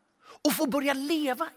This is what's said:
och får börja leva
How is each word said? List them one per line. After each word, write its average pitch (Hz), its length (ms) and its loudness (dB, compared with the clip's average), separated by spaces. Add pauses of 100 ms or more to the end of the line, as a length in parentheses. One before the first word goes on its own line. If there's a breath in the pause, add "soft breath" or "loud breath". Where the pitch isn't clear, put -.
(440 loud breath)
och 302 80 4
får 302 140 0
börja 277 280 0
leva 294 640 -2